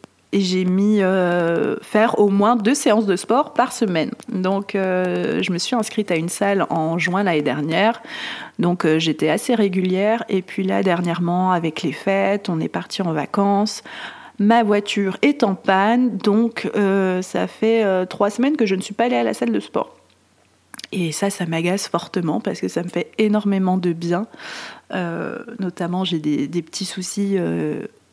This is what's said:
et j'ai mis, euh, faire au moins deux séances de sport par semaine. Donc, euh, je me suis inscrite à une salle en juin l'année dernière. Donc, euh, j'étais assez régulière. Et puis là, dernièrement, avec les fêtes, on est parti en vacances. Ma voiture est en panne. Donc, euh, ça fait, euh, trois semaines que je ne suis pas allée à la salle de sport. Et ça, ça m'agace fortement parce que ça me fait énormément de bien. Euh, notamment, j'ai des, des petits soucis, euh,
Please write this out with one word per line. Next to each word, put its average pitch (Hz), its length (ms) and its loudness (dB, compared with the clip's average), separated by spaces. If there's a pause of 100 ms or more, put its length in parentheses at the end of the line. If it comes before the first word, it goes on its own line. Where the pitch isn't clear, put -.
(320)
et 196 100 2
j'ai 185 220 0
mis, 196 380 2
euh, 175 800 2
faire 220 380 2
au 208 100 6
moins 202 260 4
deux 233 200 2
séances 220 320 4
de 185 80 2
sport 262 380 0
par 240 200 2
semaine. 175 380 0 (200)
Donc, 196 440 -2
euh, 185 680 0
je 190 100 -2
me 170 60 -2
suis - 180 -2
inscrite 214 360 -2
à 175 40 2
une 165 140 -2
salle 202 400 0
en 165 300 -2
juin 180 240 0
l'année 165 180 2
dernière. 160 600 0 (560)
Donc, 175 260 0
euh, 156 140 4
j'étais 156 300 0
assez 202 260 0
régulière. 196 760 0
Et 190 140 0
puis - 180 -6
là, 190 220 0
dernièrement, 180 680 0
avec 165 300 0
les 151 120 -2
fêtes, 196 540 0
on 165 120 -2
est 165 100 -2
parti - 320 -6
en 170 100 -2
vacances. 160 720 0 (560)
Ma 226 240 6
voiture 202 600 0
est 285 180 2
en 196 140 4
panne. 208 640 2
Donc, 220 580 2
euh, 190 480 2
ça 185 240 -2
fait, 226 360 2
euh, 185 220 2
trois 202 240 0
semaines 269 260 0
que 226 120 2
je 190 80 2
ne 185 60 -2
suis - 120 -12
pas 233 120 0
allée 247 100 0
à 240 80 2
la 220 100 0
salle 240 180 -2
de 208 80 0
sport. - 360 -6 (960)
Et 170 200 -2
ça, 202 200 -2
ça 175 160 -4
m'agace 170 400 -2
fortement 175 520 -2
parce 180 200 -4
que 185 80 -4
ça 185 160 -4
me 180 60 -8
fait - 280 -4
énormément 202 600 2
de 175 160 0
bien. 170 340 -2 (680)
Euh, 170 460 -6 (180)
notamment, 180 480 -4
j'ai 175 140 -2
des, 147 280 -2
des 165 140 -4
petits - 240 -10
soucis, 196 540 -4
euh, 165 480 -4 (260)